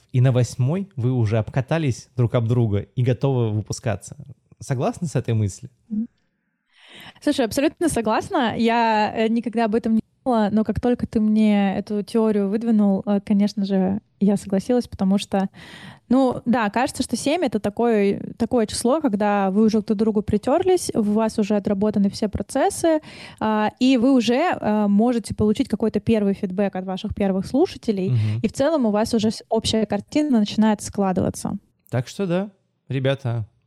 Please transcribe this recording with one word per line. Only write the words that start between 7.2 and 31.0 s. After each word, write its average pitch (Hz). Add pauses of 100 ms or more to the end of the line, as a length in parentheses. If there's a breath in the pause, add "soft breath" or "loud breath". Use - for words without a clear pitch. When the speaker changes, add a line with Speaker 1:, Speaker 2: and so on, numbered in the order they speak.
Speaker 2:
Слушай, 277
абсолютно 294
согласна. 277
Я, 226
э, 220
никогда 226
об 208
этом 226
не 220 (240)
думала, 220
но 214
как -
только 247
ты 226
мне 214
эту 208
теорию 208
выдвинул, 208
э, 202
конечно 202
же, 190 (200)
я 202
согласилась, 233
потому 196
что, 196 (600 loud breath)
ну, 254
да, 226
кажется, 262
что -
семь — 294
это 226
такое, 208 (160)
такое 233
число, 262
когда 202
вы 208
уже 220
друг 202
к 220
другу 214
притёрлись, 349
у 233
вас 214
уже 208
отработаны 202
все 214
процессы, 311 (380 loud breath)
а, 214 (100)
и 262
вы 247
уже, 240 (260)
э, 214
можете 226
получить 214
какой-то 214
первый 208
фидбэк 190
от 185
ваших 190
первых 190
слушателей, 220
Speaker 1:
Мгм. 110
Speaker 2:
и 220
в -
целом 277
у 214
вас 214
уже 220
с-, -
общая 220
картина 269
начинает 214
складываться. - (340)